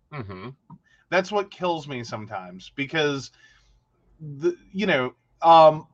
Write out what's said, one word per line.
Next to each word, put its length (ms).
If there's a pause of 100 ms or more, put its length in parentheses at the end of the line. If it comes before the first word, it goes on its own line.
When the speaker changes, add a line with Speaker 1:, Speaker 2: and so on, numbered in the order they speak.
(140)
Speaker 1:
Mm-hmm. 360 (600)
Speaker 2:
That's 220
what 200
kills 360
me 160
sometimes, 720
because 560 (880)
the, 360 (160)
you 160
know, 260 (280)
um, 520